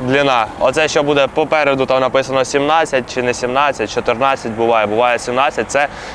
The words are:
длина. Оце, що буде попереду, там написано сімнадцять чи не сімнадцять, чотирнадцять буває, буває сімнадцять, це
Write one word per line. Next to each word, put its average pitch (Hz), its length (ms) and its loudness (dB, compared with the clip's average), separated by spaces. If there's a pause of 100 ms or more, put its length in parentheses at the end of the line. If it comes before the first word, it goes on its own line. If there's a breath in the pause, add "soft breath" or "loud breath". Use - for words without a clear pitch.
длина. 131 460 2 (140)
Оце, 143 280 2
що 151 140 2
буде 143 320 2
попереду, 143 520 2
там 131 140 2
написано 131 440 0
сімнадцять 143 720 0
чи 127 80 -2
не 123 120 0
сімнадцять, 127 600 -2
чотирнадцять 120 580 -2
буває, 113 340 2
буває 117 320 2
сімнадцять, 123 520 -2
це 143 180 0 (260 loud breath)